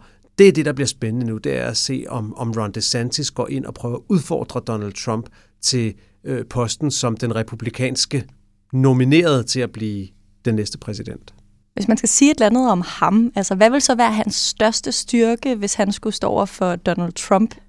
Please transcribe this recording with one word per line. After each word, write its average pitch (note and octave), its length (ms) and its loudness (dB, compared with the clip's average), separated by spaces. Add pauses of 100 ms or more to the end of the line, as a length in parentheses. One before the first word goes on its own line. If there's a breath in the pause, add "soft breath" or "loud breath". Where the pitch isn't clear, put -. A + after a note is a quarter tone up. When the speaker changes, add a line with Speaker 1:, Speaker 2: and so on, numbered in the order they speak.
(380 soft breath)
Speaker 1:
det G3 100 10
er F#3 40 8
det, D3+ 140 0
der D3 80 -2
bliver C3 140 -2
spændende A#2+ 380 -4
nu, A2 120 -4
det C3 200 -4
er B2 80 -4
at A#2+ 120 -4
se, - 320 -4
om, A2 280 -8
om A#2 140 -4
Ron G#2+ 200 -4
DeSantis A#2+ 600 -4
går - 160 -4
ind C3+ 180 -6
og - 80 -10
prøver A#2+ 220 -8
at - 140 -8
udfordre C#3 580 -2
Donald G#2 260 -6
Trump A2 320 -4 (360 soft breath)
til, A2+ 320 -2 (300 soft breath)
øh, A#2+ 260 -6
posten B2+ 420 -2
som A#2 260 -2
den A2+ 180 -4
republikanske B2+ 880 -4 (500)
nominerede C3 680 4
til - 160 -4
at A#2 120 -4
blive G#2 360 -6 (380)
den A2+ 100 2
næste G#2+ 220 -4
præsident. - 560 -12 (400)
Speaker 2:
Hvis - 140 -2
man A3 100 4
skal - 120 0
sige C#4+ 220 6
et D4+ 40 2
eller A3+ 100 2
andet A#3+ 260 4
om F3 160 2
ham, G#3+ 480 2
altså G3 200 -2
hvad G#3+ 140 8
vil C4+ 120 2
så C4 140 2
være A3+ 160 2
hans G#3+ 240 -2
største - 560 0
styrke, A#3 640 0
hvis G3+ 180 -4
han G3+ 180 0
skulle G#3 220 -4
stå - 140 -2
over G3+ 180 2
for F3+ 300 -2
Donald F3 380 -2
Trump? G#3 360 2
Speaker 1:
Det - 200 -16